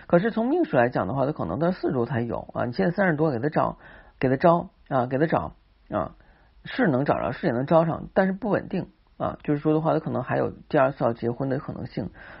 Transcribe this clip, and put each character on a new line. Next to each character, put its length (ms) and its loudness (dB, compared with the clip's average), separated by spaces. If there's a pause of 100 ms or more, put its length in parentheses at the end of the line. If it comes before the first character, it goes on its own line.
可 120 6
是 120 0
从 160 -2
命 160 2
数 140 0
来 100 6
讲 180 0
的 80 -4
话， 120 0
他 80 -2
可 100 -6
能 160 -4
到 120 2
四 180 -4
十 40 -2
多 120 0
才 160 -2
有 320 -6
啊。 100 -2
你 80 -4
现 140 0
在 100 0
三 140 2
十 80 2
多 120 2
给 100 -2
他 100 -2
招， 280 0 (420)
给 100 2
他 80 2
招 320 4 (180)
啊， 180 0
给 120 -4
他 80 4
找 260 0 (380)
啊， 260 -4 (480)
是 240 0
能 160 2
找 160 0
着， 140 -4
是 140 -4
也 40 2
能 140 -2
招 200 4
上， 280 -4
但 120 4
是 80 0
不 160 -6
稳 180 0
定 200 -4 (300)
啊。 260 -4
就 100 0
是 60 0
说 140 0
的 80 2
话， 120 0
他 60 2
可 100 -8
能 140 -2
还 140 -4
有 120 0
第 300 -2
二 120 4
次 120 -6
要 100 2
结 160 -4
婚 180 -4
的 120 -2
可 140 -12
能 120 -10
性， 240 -8 (320)